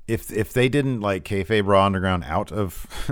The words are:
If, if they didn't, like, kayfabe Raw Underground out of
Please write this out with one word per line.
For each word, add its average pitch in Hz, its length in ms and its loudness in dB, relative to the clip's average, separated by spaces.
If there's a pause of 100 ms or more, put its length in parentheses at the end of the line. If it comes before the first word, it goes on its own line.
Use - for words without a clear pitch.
If, 110 240 -4
if 104 220 -4
they 123 160 4
didn't, 131 320 0
like, 98 240 -2
kayfabe 101 420 0
Raw 98 180 6
Underground 92 400 2
out 95 260 -4
of 98 340 -6 (260)